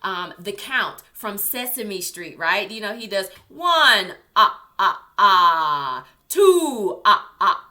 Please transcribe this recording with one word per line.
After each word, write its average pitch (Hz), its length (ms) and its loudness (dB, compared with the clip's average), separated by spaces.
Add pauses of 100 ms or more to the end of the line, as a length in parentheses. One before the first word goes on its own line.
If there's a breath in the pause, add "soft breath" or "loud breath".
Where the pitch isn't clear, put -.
um, 180 380 -8
the 180 120 -12
count 214 500 -6 (120 soft breath)
from 202 240 -10
Sesame 240 640 -6
Street, 175 360 -12
right? 185 320 -2
You 220 120 -12
know, 214 140 -8
he 233 120 -14
does 190 220 -4 (200 loud breath)
one, 285 640 2 (220)
ah, - 260 4 (180)
ah, - 260 0 (120)
ah, 160 880 2 (220 soft breath)
two, 320 760 2
ah, - 340 4
ah, - 320 -2